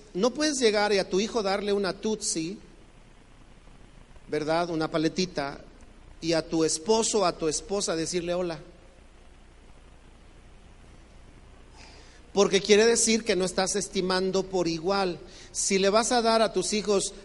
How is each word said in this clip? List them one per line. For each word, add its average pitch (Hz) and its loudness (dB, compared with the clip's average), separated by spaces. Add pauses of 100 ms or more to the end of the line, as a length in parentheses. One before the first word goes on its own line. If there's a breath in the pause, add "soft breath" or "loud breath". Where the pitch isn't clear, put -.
(160)
no 233 2
puedes 294 -2
llegar 208 2
y 196 2
a 180 0
tu 185 -2
hijo 220 -2
darle 202 -2
una 196 -2
tutsi, 208 -4 (1700)
¿verdad? 160 -2
Una 160 -2
paletita, 160 -2 (580)
y 165 -2
a 160 0
tu 160 0
esposo 220 0
o 185 4
a 170 0
tu 165 -2
esposa 196 -4
decirle 170 -4
hola. 175 -6 (3750 loud breath)
Porque 190 4
quiere 208 6
decir 226 2
que 196 0
no 185 0
estás 185 -2
estimando 185 0
por 185 -2
igual. 170 -2 (320 loud breath)
Si - 0
le 190 2
vas 226 4
a 240 2
dar 226 4
a 214 0
tus 185 -2
hijos 202 0 (120 loud breath)